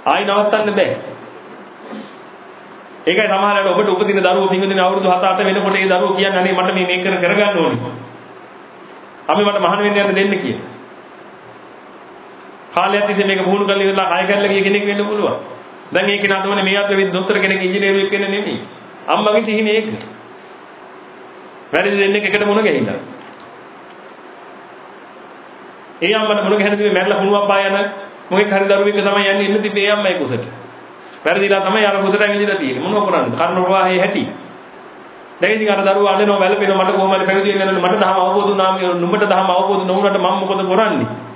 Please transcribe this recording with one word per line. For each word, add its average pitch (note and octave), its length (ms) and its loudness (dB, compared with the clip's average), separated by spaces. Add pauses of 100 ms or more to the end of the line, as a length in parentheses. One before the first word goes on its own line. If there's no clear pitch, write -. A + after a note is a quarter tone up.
ආයි F3 220 2
නවත්තන්න G#3 460 2
බෑ. F#3 240 2 (2000)
ඒකයි G3 260 2
සමහරවිට G3 440 2
ඔබට G3+ 200 2
උපදින G3 300 2
දරුවෝ F#3+ 260 4
පින්විතනි F#3+ 320 2
අවුරුදු F#3 300 2
හත F3+ 160 2
අට F#3 160 2
වෙනකොට F#3+ 340 2
ඒ F#3+ 120 2
දරුවෝ F3+ 280 2
කියන්නේ F#3+ 240 2
අනේ F#3 140 2
මට F3+ 180 0
මේ, F#3 140 0
මේ F3+ 160 0
කර, F#3+ 160 0
කරගන්න G3+ 400 2
ඕනේ. C#3+ 340 -2 (1300)
අපි F3 180 2
මට G3+ 160 0
මහාන F#3+ 220 0
වෙන්න G3+ 180 2
යන්න F#3+ 160 0
දෙන්න G3 220 0
කියලා. - 340 -6 (2000)
කාලයක් G3+ 360 2
තිස්සේ G3 200 0
මේක F#3+ 160 0
පුහුණු G3 240 2
කරලා G3 180 2
ඉවරලා F#3+ 260 2
කය F#3 160 2
කැඩලා G3+ 240 0
ගිය G3 140 2
කෙනෙක් G3+ 220 2
වෙන්න G3+ 200 -2
පුළුවන්. G#3 320 -2 (520)
දැන් F#3+ 200 0
ඒ G3+ 80 0
කෙනා G3 240 0
තමයි G3 220 0
මේ F#3+ 140 0
අතේ G3 320 2
දොස්තර F#3+ 280 -2
කෙනෙක්, F#3+ 240 0
ඉංජිනේරුවෙක් G3 500 0
වෙන්න G3+ 140 -2
නෙමෙයි. G3 320 -4 (480)
අම්මගේ G#3+ 380 2
සිහිනේ G#3+ 320 0
ඒක. A3 120 0 (1800)
වැරදි G3+ 300 2
දෙන්නෙක් G3+ 280 2
එකට G#3 200 2
මුණ G#3 180 2
ගැහිලා. B2 360 0 (3000)
ඒ F3+ 160 2
අම්මට G#3+ 300 2
මුණ G3 140 4
ගැහෙන G3+ 200 2
දේ G#3 140 2
මැරලා F#3 280 2
පුණුවක් G3+ 280 2
පාය G3 180 4
යන G3 120 2 (480)
මොකෙක් G3+ 240 2
හරි G3 180 2
දරුවෙක් G3 300 4
තමයි G3+ 300 2
යන්නේ G3 200 2
ඉන්න G#3 140 2
තිබේ G3+ 240 0
ඒ G#3 60 2
අම්මයි G3+ 240 2
කුසට. B2 300 -4 (720)
වැරදිලා G3 420 0
තමයි G3+ 240 2
අර G3 120 2
කුසට G3 240 2
ඇවිදලා G3+ 360 2
තියෙන්නේ. C3 260 -4
මොනව G3+ 220 0
කරන්නද? C#3+ 300 0
කර්ම F3 200 0
ප්‍රවාහයේ F#3 440 2
හැටි. D#3 240 0 (1120)
දැන් F#3+ 180 2
ඉතින් G#3+ 160 0
අර G3 140 2
දරුවා G3 280 4
අඬනවා, G3+ 280 2
වැළපෙනවා, F#3+ 440 2
"මට F#3+ 100 2
කොහොම F#3+ 180 2
හරි F#3 140 2
පැවිදි G3 280 2
වෙන්න F#3+ 160 2
ඕනේ. F#3 140 0
මට G3+ 180 2
දහම F#3+ 160 2
අවබෝධ F#3 300 2
වුණා. F#3+ 240 2
මේ F#3 240 0
නුඹට F3 300 2
දහම F#3+ 240 2
අවබෝධ F#3+ 340 2
නොවුනට F#3 340 2
මම F#3+ 200 2
මොකද F#3+ 280 -2
කරන්නේ?" F3 720 0